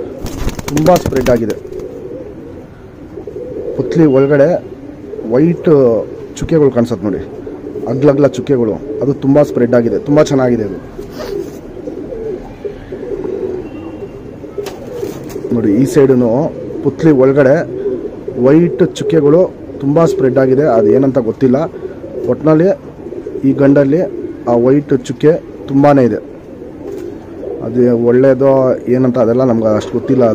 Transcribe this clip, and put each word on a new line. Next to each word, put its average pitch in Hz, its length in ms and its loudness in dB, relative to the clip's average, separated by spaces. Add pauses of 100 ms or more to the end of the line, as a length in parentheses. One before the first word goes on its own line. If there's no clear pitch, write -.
(720)
ತುಂಬ 156 180 2 (140)
spread 127 320 0
ಆಗಿದೆ. 113 200 -2 (2250)
ಪುತ್ಲಿ 160 280 2 (120)
ಒಳಗಡೆ 139 320 4 (840)
white 165 360 2 (680)
ಚುಕ್ಕೆಗಳು 151 380 2
ಕಾಣಿಸುತ್ತೆ 113 320 -2
ನೋಡಿ, 95 140 -4 (720)
ಅಗ್ಲಗ್ಲ 139 440 4
ಚುಕ್ಕೆಗಳು, 120 380 0 (300)
ಅದು 135 80 2 (120)
ತುಂಬ 139 140 4 (120)
spread 123 300 2
ಆಗಿದೆ, 113 180 0 (100)
ತುಂಬ 147 120 4 (120)
ಚೆನ್ನಾಗಿದೆ 123 380 2
ಅದು. 87 100 -10 (4000)
ನೋಡಿ, 110 160 0 (100)
ಈ 139 120 2
ಸೈಡುನು 131 380 4 (520)
ಪುತ್ಲಿ 156 300 2 (100)
ಒಳಗಡೆ 135 320 4 (880)
ವೈಟ್ 165 380 4 (140)
ಚುಕ್ಕೆಗಳು 147 440 4 (400)
ತುಂಬ 147 300 2
spread 127 320 0
ಆಗಿದೆ. 131 220 4 (100)
ಅದು 110 120 4 (100)
ಏನಂತ 135 220 2 (100)
ಗೊತ್ತಿಲ್ಲ, 123 280 2 (760)
ಒಟ್ನಲ್ಲಿ 156 360 2 (800)
ಈ 139 40 4 (120)
ಗಂಡಲ್ಲಿ 143 380 4 (500)
ಆ 120 40 2 (120)
ವೈಟ್ 143 260 2 (140)
ಚುಕ್ಕೆ 147 260 2 (360)
ತುಂಬಾನೇ 139 400 6
ಇದೆ. 104 100 -2 (1500)
ಅದು 117 160 0 (280)
ಒಳ್ಳೇದೋ 131 400 4 (460)
ಏನಂತ 127 280 2
ಅದೆಲ್ಲ 117 280 2
ನಮ್ಗೆ 113 180 2 (100)
ಅಷ್ಟು - 180 -6
ಗೊತ್ತಿಲ್ಲ. 123 260 2 (120)